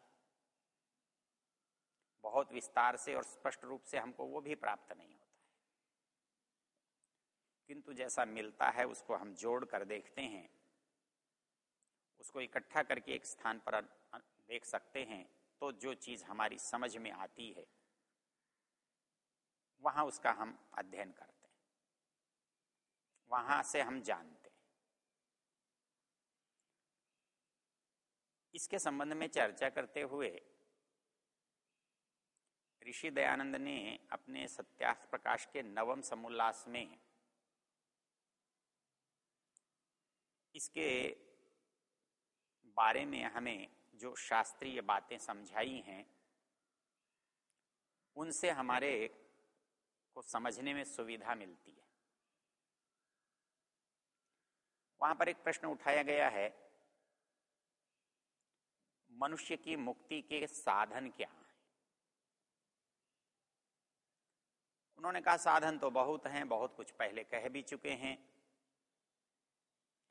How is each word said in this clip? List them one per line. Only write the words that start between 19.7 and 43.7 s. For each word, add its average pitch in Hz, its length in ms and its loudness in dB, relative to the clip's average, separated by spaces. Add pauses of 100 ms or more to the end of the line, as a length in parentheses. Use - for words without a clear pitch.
वहां 147 260 2
उसका 127 240 2
हम 110 440 -2
अध्ययन 95 380 -6
करते - 360 -20
हैं, - 160 -20 (1600)
वहां 123 340 4
से - 180 2
हम 131 200 0
जानते 90 480 -4
हैं। - 20 -20 (4000)
इसके 190 240 -4
संबंध 147 340 -2
में 160 140 -2
चर्चा 127 440 2
करते 139 320 -4
हुए 131 400 -4 (2500)
ऋषि 151 220 -4
दयानंद 135 460 2
ने 131 560 -6
अपने 135 360 -6
सत्यार्थ - 640 -2
प्रकाश 120 420 0
के 139 100 -4
नवम 113 380 -2
समोल्लास 117 680 -2
में 120 300 -8 (3500)
इसके 143 600 0 (1500)
बारे 113 400 4
में 135 200 -4
हमें 113 520 -6 (180)